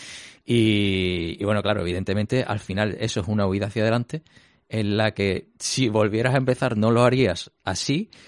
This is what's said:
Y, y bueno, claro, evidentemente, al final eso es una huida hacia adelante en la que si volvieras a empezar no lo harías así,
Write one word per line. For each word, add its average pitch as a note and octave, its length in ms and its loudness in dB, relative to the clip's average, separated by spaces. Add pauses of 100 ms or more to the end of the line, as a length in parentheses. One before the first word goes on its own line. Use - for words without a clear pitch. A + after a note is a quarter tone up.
(440)
Y, G2 960 2
y G2+ 40 -4
bueno, G#2 180 0
claro, G2+ 200 0
evidentemente, F#2+ 600 -2
al G2 160 -4
final G2+ 420 -2
eso A2 200 -4
es F#2 80 -4
una G#2 180 0
huida G2 200 0
hacia G#2+ 160 -2
adelante A#2 400 -2 (460)
en G#2 280 -2
la A2 160 2
que G2 360 -2 (100)
si - 300 0
volvieras G#2+ 460 2
a C#3 40 4
empezar B2+ 380 0
no G#2+ 140 2
lo A#2 120 4
harías B2 480 2 (140)
así, A2+ 460 -2 (180)